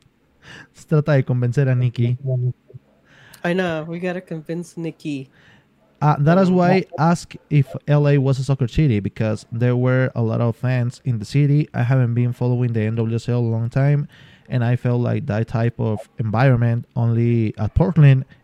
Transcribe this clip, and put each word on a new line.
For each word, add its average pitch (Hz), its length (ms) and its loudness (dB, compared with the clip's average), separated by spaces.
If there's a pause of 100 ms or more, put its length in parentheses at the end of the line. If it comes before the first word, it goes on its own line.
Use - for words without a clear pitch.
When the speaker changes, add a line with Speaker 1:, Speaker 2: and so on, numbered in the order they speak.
(260)
Speaker 1:
<laughs> - 480 -20
Se - 120 -20
trata 151 280 0
de 135 100 4
convencer 123 440 0
a 127 80 2
Nikki. 123 420 0 (1300)
Speaker 2:
I 175 100 -2
know. 170 340 -2
We 170 120 -10
gotta 180 220 -6
convince 165 560 -10
Nikki. 151 520 -8 (720)
Speaker 1:
Uh, 151 180 2
that 160 180 4
is 190 120 4
Speaker 2:
Um, 185 60 2
Speaker 1:
why 180 220 4
Speaker 2:
yeah. 185 60 0 (160)
Speaker 1:
I 165 120 2
ask - 220 -4 (160)
if 147 180 2 (200)
L 147 200 2
A 143 120 4
was 131 200 0
a 135 40 -4
soccer 131 240 -2
city, 135 320 0
because 107 520 -4
there 123 240 0
were 127 400 0
a 117 60 -2
lot 117 200 -2
of 117 140 0
fans 123 500 -4
in 123 140 -2
the - 60 -10
city. 143 480 2
I 120 100 -2
haven't 123 300 2
been 120 200 0
following 123 400 -2
the 110 80 -2
N 110 140 -2
W 113 200 -2
S - 120 -6
L 120 120 0
a 117 100 0
long 113 200 -4
time, 143 380 0 (400)
and 123 160 -2
I 120 120 0
felt 120 260 -2
like 113 240 -2
that 110 220 -2
type 117 320 -2
of 110 280 -4 (120)
environment 117 680 2 (100)
only 117 640 0
at 107 160 -4
Portland. 143 520 6 (180)